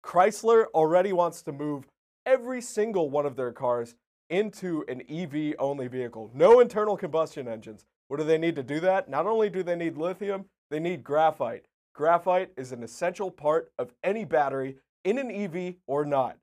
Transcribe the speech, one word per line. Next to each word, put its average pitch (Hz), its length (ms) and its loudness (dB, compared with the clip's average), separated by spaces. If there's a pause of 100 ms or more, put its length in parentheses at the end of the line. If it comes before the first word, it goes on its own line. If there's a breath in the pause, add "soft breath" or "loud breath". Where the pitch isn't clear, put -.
Chrysler 220 680 4
already 180 400 4
wants 170 280 0
to 160 100 -10
move 143 340 -6 (400)
every 254 340 0
single 208 480 0
one 143 160 0
of 135 120 -2
their 123 160 -2
cars 120 420 -2 (340)
into 180 580 -4
an 127 220 -8
E 165 160 -6
V 147 340 -4
only 139 300 -4
vehicle. 117 460 -8
No 196 260 8
internal 214 380 2
combustion 151 500 -4
engines. 110 380 -12 (220)
What 143 100 -6
do 151 60 -2
they 160 140 4
need 165 180 0
to 143 60 -6
do 139 180 -4
that? 185 280 0
Not 143 180 0
only 220 220 2
do 185 140 -4
they 175 140 -2
need 165 200 -4
lithium, 190 480 -6 (260)
they 151 80 -4
need 165 260 -4
graphite. 143 600 0 (300)
Graphite 175 640 2
is 131 140 -10
an 120 100 -10
essential 180 480 -6
part 160 480 -2
of 123 160 -8 (100)
any 202 220 -2
battery 135 500 0 (280)
in 196 120 2
an 269 140 -4
E 202 160 -6
V 180 400 -8
or 147 180 0
not. 139 380 0